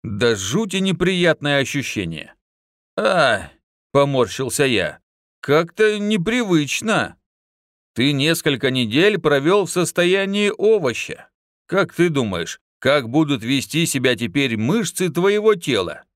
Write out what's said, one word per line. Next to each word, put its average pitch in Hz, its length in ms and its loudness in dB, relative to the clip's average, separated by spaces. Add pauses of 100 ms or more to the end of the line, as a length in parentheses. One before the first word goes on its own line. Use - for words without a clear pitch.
Да 110 320 0
жути 151 400 -4
неприятное 175 800 0
ощущение. 107 760 -6 (640)
«А!» 143 540 0 (420)
поморщился 135 720 0
я. 95 360 0 (400)
«Как-то 170 580 0
непривычно». 202 1160 0 (800)
«Ты 135 180 2
несколько 143 580 0
недель 131 480 2
провел 156 480 2
в - 40 -12
состоянии 196 880 0
овоща. 185 720 -2 (380)
Как 175 260 -2
ты 175 160 2
думаешь, 107 520 -4 (180)
как 135 300 0
будут 139 340 0
вести 139 440 -2
себя 127 280 0
теперь 117 420 -2
мышцы 175 540 -2
твоего 208 460 2
тела?» 101 480 -4 (120)